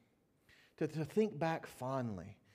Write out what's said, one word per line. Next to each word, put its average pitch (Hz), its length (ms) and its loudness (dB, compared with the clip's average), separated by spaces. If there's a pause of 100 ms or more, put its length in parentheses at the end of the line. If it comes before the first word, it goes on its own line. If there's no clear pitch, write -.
(800)
to, 160 80 2
to 156 180 0
think 208 340 2
back 160 280 2
fondly, 117 680 -2 (180)